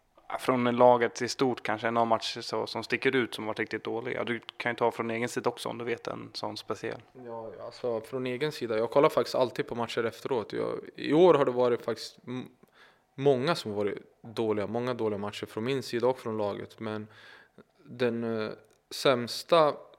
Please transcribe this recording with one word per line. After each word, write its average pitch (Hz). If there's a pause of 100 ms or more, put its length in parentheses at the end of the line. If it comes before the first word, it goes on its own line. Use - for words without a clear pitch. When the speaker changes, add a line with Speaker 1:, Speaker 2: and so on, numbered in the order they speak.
(280)
Speaker 1:
Ja, 113
från 120
laget 123
i 120
stort 127
kanske, 113
någon 117
match 113
så, 110
som 117
sticker 127
ut, 117
som 110
har 107
varit 107
riktigt 110
dålig. 113
Ja, 117
du 113 (160)
kan 120
ju 117
ta 120
från 113
egen 117
sida 123
också -
om 113
du 120
vet 117
en 117
sån 107
speciell. 113 (240)
Speaker 2:
Ja, 113
alltså 113
från 127
egen 127
sida. 113
Jag 113
kollar 147
faktiskt -
alltid 127
på -
matcher 117
efteråt. 113
Jag, 113 (180)
i -
år 165
har 139
det 131
varit 123
faktiskt -
m-, 123 (680)
många 139
som 110
har 101
varit 104 (240)
dåliga, 107
många 120
dåliga 110
matcher 101
från 110
min 131
sida 120
och 127
från 110
laget. 104
Men 107 (800)
den, 117
eh, 110 (400)
sämsta 139 (240)